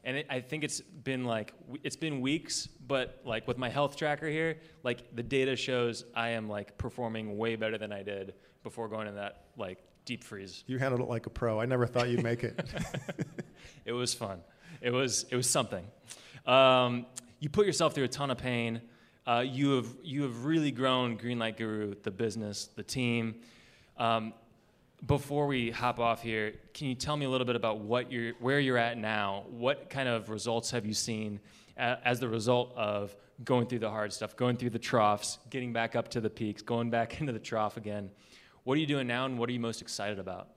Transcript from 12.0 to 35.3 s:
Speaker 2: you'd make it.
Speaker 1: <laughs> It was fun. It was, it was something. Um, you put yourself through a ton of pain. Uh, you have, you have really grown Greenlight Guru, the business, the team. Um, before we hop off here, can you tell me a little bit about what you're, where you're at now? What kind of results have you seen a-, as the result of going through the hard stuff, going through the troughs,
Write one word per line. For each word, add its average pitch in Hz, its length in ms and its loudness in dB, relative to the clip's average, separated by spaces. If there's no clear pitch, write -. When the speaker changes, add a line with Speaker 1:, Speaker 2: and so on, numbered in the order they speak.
Speaker 2:
you'd 120 140 2
make 117 220 0
it. - 200 -4
Speaker 1:
<laughs> - 1200 -8
It 113 80 -4
was 123 220 0
fun. 95 280 -6
It 120 120 0
was, 127 360 2
it 127 60 -2
was 123 160 2
something. 110 340 2
Um, 127 600 8
you 151 80 -4
put 202 180 4
yourself 170 260 4
through 139 120 2
a 120 40 0
ton 143 220 -2
of 120 80 0
pain. 117 440 -2
Uh, 120 180 4
you 139 280 2
have, 123 160 2
you 143 180 -4
have 120 220 -4
really 151 260 4
grown 127 480 2
Greenlight 113 380 -2
Guru, 107 460 -2
the 104 100 -4
business, 104 540 -4
the 104 80 -10
team. 117 560 0
Um, 113 380 0
before 143 400 2
we 123 240 2
hop 120 300 0
off 117 220 2
here, 110 320 -2
can 147 160 -6
you 127 60 -2
tell 143 220 -2
me 143 100 -2
a - 20 0
little 127 180 2
bit 123 80 2
about 107 260 0
what 120 300 0
you're, 117 300 -4
where 131 180 4
you're 131 200 4
at 117 180 4
now? 104 540 0
What 127 400 0
kind 131 180 0
of 110 220 0
results 113 400 0
have 117 160 -2
you 107 80 -2
seen 107 440 -2
a-, 123 280 0
as 123 140 4
the 127 100 -2
result 120 480 4
of 104 380 -2
going 123 220 4
through 120 140 -2
the 107 100 0
hard 107 220 -2
stuff, - 240 -6
going 123 200 4
through 120 140 0
the 113 80 -4
troughs, 104 600 4